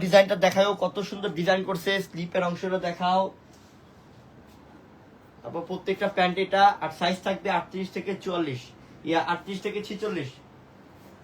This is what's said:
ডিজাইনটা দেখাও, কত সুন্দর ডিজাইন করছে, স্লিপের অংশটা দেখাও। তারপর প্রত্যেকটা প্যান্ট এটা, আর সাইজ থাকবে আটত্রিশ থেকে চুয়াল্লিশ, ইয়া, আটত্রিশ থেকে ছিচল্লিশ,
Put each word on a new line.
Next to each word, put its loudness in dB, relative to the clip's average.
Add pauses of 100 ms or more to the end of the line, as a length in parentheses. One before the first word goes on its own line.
ডিজাইনটা 8 (100)
দেখাও, 4 (100)
কত 0 (140)
সুন্দর -6 (100)
ডিজাইন 2
করছে, -2 (160)
স্লিপের -4
অংশটা -2
দেখাও। 2 (2250)
তারপর -8
প্রত্যেকটা -2
প্যান্ট 2 (100)
এটা, 4 (200)
আর -4
সাইজ 0 (100)
থাকবে -2
আটত্রিশ -6
থেকে -6 (120)
চুয়াল্লিশ, -2 (460)
ইয়া, 2 (120)
আটত্রিশ -8
থেকে -4
ছিচল্লিশ, -6 (960)